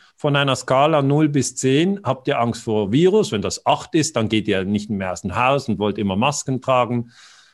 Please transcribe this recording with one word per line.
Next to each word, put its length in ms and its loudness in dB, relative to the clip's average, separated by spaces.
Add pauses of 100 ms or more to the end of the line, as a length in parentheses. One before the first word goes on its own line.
(180)
von 180 0
einer 200 2
Skala 460 2
null 280 2
bis 260 -2
zehn, 480 0
habt 240 -4
ihr 120 0
Angst 240 -2
vor 280 0
Virus? 400 4
Wenn 100 -2
das 240 -6
acht 280 -2
ist, 220 0
dann 120 0
geht 200 0
ihr 180 0
nicht 240 -2
mehr 220 -4
aus 100 -10
dem 140 -6
Haus 340 0
und 100 -4
wollt 180 -2
immer 180 -2
Masken 460 -2
tragen. 500 -2 (420)